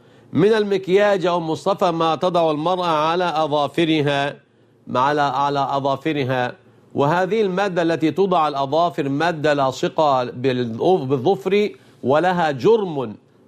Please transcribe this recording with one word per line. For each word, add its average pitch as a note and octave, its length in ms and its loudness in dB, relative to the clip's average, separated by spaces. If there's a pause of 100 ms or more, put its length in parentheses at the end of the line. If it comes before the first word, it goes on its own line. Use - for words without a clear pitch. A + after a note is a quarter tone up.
(340)
من G3 200 4
المكياج G3 680 2
يا F3 140 2
أم E3 120 -4
مصطفى F3+ 420 0
ما E3 240 0
تضع E3+ 360 2
المرأة D#3+ 580 0
على F3 260 0
أظافرها، C#3+ 1000 0 (600)
على، C#3+ 260 2
على C#3+ 500 0
أظافرها، C3+ 840 -2 (420)
وهذه F3 460 0
المادة F#3 400 -2
التي D#3+ 300 0
توضع F3+ 280 0
على D3+ 120 0
الأظافر D3 580 -2
مادة D3+ 440 0
لاصقة C#3 720 0
بالظ-، B2 800 0
بالظفر، F#3+ 640 0 (340)
ولها E3 480 2
جرم D3 640 0 (320)